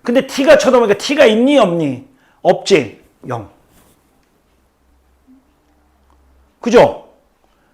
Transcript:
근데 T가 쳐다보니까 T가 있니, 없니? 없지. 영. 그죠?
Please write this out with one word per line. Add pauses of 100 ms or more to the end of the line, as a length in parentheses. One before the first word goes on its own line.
근데
T가
쳐다보니까
T가
있니,
없니? (340)
없지. (280)
영. (3000)
그죠? (640)